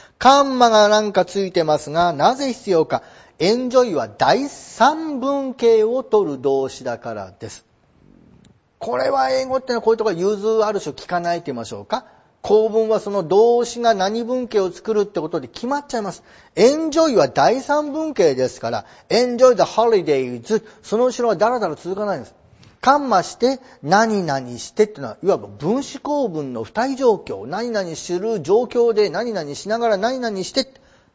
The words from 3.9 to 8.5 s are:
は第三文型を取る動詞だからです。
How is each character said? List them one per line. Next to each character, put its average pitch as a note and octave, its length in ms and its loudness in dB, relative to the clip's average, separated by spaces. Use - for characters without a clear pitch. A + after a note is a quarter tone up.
は A#2+ 120 -4
第 D#3+ 400 0
三 D4+ 720 -2
文 C4+ 400 -4
型 A3+ 300 4
を B3+ 140 -4
取 G#3 280 0
る C3 100 -8
動 C3+ 280 0
詞 - 160 -16
だ A#2+ 140 -6
か A#2+ 140 -10
ら F#2+ 240 -12
で A2 120 -14
す。 - 160 -20